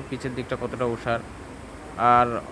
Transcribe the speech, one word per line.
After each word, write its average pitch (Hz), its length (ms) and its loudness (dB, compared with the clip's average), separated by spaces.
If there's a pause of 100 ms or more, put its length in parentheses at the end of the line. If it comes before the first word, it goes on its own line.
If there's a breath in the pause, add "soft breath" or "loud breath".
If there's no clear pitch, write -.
(100)
পিছের 131 240 -6
দিকটা 127 260 -4
কতটা 123 240 -2
ওষার, 117 360 0 (760)
আর 120 440 6 (120)